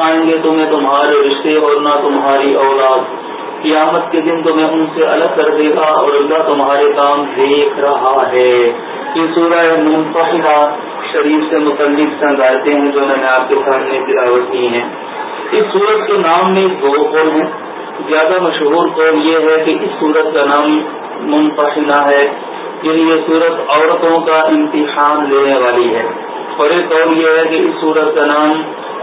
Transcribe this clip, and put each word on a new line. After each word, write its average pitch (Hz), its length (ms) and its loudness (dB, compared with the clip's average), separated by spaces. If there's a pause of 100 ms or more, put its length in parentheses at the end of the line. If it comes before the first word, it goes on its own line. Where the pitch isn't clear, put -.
آئیں 160 200 2
گے 160 160 2
تمہیں 156 280 0
تمہارے 143 560 2
رشتے 151 280 -2
اور 147 260 2
نہ 147 80 0
تمہاری 139 680 0
اولاد۔ 135 440 2 (640)
قیامت 160 480 0
کے 165 100 0
دن 165 220 -2
تمہیں 160 300 2
ان 160 120 0 (100)
سے 160 120 2
الگ - 180 0 (100)
کر 151 220 2
دے 151 180 2
گا 156 100 0
اور 143 280 2
اللہ 147 240 0
تمہارے 143 480 0
کام 143 380 0
دیکھ 139 560 0
رہا 135 400 0 (120)
ہے۔ 127 180 4 (680)
یہ 160 60 0 (140)
سورہ 170 440 2
ممتحنہ 156 960 0 (360)
شریف 151 380 0
سے 160 80 0
متعلق 147 640 0
چند 139 180 0 (120)
آیتیں 147 220 0
ہیں 143 180 0
جو 143 80 0
میں 139 220 0
نے 131 60 -2 (120)
آپ - 100 -2
کے 139 60 2
سامنے 135 520 -2
تلاوت 123 440 0
کی 123 160 0
ہیں۔ 117 220 -4 (600)
اس 214 120 2 (100)
سورت 208 340 0
کے 202 100 0
نام 175 340 2
میں 190 160 2
دو 147 360 0
قول 156 280 2
ہیں۔ - 420 -4 (360)
زیادہ 165 320 2
مشہور 160 460 0
قول 160 380 0
یہ 160 120 2
ہے 156 280 2
کہ 156 60 2
اس 190 180 -4 (100)
سورت 156 340 0
کا 143 120 0
نام 147 360 0 (380)
ممتحنہ 147 840 0 (100)
ہے، 143 80 4 (580)
یعنی 156 200 0
یہ 160 120 2 (140)
سورت 160 220 2
عورتوں 160 760 0
کا 156 220 2
امتحان 147 840 0
لینے 139 240 2
والی 120 420 0
ہے، 113 120 -2 (500)
اور 147 120 2
ایک 170 200 0
قول 160 280 2
یہ 160 100 2
ہے 160 220 2
کہ 160 60 0
اس - 260 0
سورت 156 340 0
کا 147 100 2
نام 151 360 0 (420)